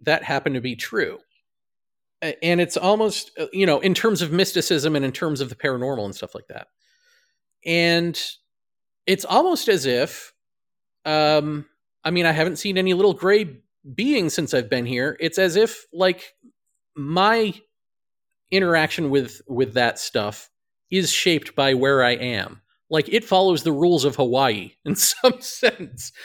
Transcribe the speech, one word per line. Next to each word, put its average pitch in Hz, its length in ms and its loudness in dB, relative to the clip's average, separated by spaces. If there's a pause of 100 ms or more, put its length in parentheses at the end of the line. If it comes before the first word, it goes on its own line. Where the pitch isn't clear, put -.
that 156 200 0
happen 139 320 -2
to 127 60 -4
be 120 160 -6
true. 160 420 -4 (1040)
A-, 160 220 -8
and 175 160 2
it's 170 160 0
almost, 214 640 0
uh, 156 140 -6
you 190 120 2
know, 156 160 4
in 185 140 2
terms 202 280 0
of 151 100 -4
mysticism 160 640 0
and 139 80 0
in 127 80 -2
terms 151 280 -4
of 131 80 -4
the 117 60 -12
paranormal 127 500 -4
and 98 100 -8
stuff - 200 -14
like - 140 -16
that. - 200 -16 (960)
And 170 560 0 (840)
it's 190 180 0
almost 311 440 2
as 160 180 2
if, 127 460 -2 (720)
um, 151 640 2 (380)
I 156 60 -2
mean, 175 160 2
I 160 60 4
haven't 160 240 0
seen 190 220 -2
any 185 160 2
little 190 200 4
gray 196 440 2 (360)
beings 220 400 0
since 156 200 -2
I've 120 160 0
been 123 160 -2
here. 127 340 -4
It's 160 180 -2
as 185 180 2
if, 220 360 0
like, 175 420 -2 (640)
my 185 580 0 (960)
interaction 165 600 0
with, 135 360 -2
with 120 280 -2
that 120 240 0
stuff - 520 -6 (400)
is 180 200 0
shaped - 440 0
by 135 200 2
where 135 300 4
I 123 80 4
am. 113 500 -6 (260)
Like, 156 200 0
it - 160 0
follows 185 400 2
the 165 80 0
rules 160 320 2
of 135 120 0
Hawaii 123 640 0
<laughs> - 60 -20
in 147 100 -2
some - 460 0
sense. - 720 -4 (120)